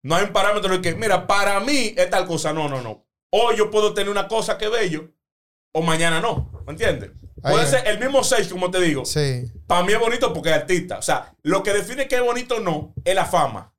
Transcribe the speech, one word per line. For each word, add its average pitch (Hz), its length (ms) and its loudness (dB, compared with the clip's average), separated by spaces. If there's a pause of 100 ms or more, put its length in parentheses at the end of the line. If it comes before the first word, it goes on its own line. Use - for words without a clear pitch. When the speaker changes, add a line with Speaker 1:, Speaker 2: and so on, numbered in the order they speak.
Speaker 1:
no 147 120 0
hay 202 100 2
un 190 80 -10
parámetro 202 400 2
de 180 80 0
que, 170 140 -2
mira, 202 320 0
para 202 340 2
mí 247 340 0
es 180 140 2
tal - 180 0
cosa. 160 240 -2
No, 156 160 -2
no, 135 140 -4
no. 113 240 -12 (260)
Hoy 226 260 4
yo 208 140 2
puedo 208 220 2
tener 196 160 -2
una 202 180 -2
cosa 220 300 -2
que 214 100 -4
bello 175 440 -2 (640)
o 160 80 0
mañana 165 380 2
no. 214 320 -2 (140)
¿Me 139 80 -12
entiendes? 165 380 -2 (320)
Speaker 2:
Ahí 143 100 2
Speaker 1:
Puede - 120 4
Speaker 2:
es. - 40 -2
Speaker 1:
ser 254 180 2
el 208 120 0
mismo 262 240 2
Sage, 208 260 2
como 180 220 -4
te 180 100 2
digo. 143 240 0
Speaker 2:
Sí. 131 400 -2 (220)
Speaker 1:
Para 175 180 2
mí 202 80 2
es 226 60 2
bonito 240 340 0
porque 160 160 -2
es 156 60 6
artista. 175 420 -2
O - 40 -10
sea, - 320 -2 (100)
lo 190 200 2
que 202 100 0
define 220 340 -2
que 254 80 0
es 247 80 2
bonito 240 320 0
o 220 40 -4
no 156 340 -4 (120)
es 185 100 2
la 185 100 2
fama. 123 540 -2